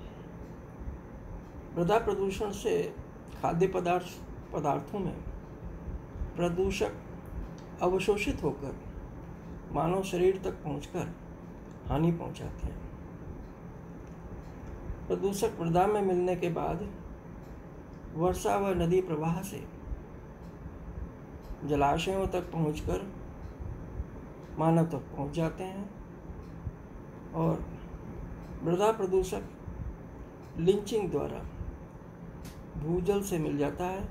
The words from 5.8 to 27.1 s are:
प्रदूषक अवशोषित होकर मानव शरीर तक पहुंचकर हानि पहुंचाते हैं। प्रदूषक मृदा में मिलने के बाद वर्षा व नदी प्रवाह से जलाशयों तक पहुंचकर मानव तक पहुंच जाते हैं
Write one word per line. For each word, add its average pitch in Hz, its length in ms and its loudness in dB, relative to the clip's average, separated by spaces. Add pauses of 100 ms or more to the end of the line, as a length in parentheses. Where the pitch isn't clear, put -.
प्रदूषक 185 560 4 (880)
अवशोषित 190 600 4
होकर 139 380 0 (920)
मानव 170 300 4
शरीर 190 420 6
तक 190 60 -2
पहुंचकर 151 640 -4 (720)
हानि 160 260 6
पहुंचाते - 540 -4
हैं। - 160 -6 (2250)
प्रदूषक 196 540 2
मृदा 170 260 8
में 208 160 6
मिलने 180 340 6
के 175 120 2
बाद 156 420 0 (1200)
वर्षा 180 420 4
व 196 120 4
नदी 175 320 6
प्रवाह 165 420 2
से - 260 -6 (2000)
जलाशयों 160 640 4
तक 185 260 0
पहुंचकर 165 600 2 (1500)
मानव 160 280 8
तक 143 120 0
पहुंच 147 340 -6
जाते 165 320 0
हैं 196 260 -6 (1400)